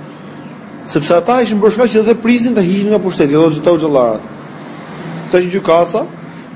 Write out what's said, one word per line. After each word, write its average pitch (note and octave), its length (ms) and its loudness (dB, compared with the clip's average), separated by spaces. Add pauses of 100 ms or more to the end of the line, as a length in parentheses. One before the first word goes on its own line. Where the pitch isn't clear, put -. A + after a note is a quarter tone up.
(840)
Sepse D3+ 300 -2
ata A#3 260 2
ishin G#3+ 200 0
bërë G#3 120 4
shkak A#3 200 2
që A3 100 4
dhe A3 120 4
prisin A#3 400 0
ta G#3 60 2
hiqin G3 300 0
nga G#3+ 80 2
pushteti, F3 340 0
thotë, D#3 220 4
"Gjithë D3+ 160 2
hoxhallarët." C3+ 520 2 (1000)
Këta F3+ 140 2
ishin F3+ 140 0
gjykasa, F3 480 2 (540)